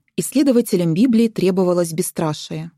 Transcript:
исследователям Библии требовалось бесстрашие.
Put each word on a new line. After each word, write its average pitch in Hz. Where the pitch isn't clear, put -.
исследователям 226
Библии 226
требовалось 180
бесстрашие. 160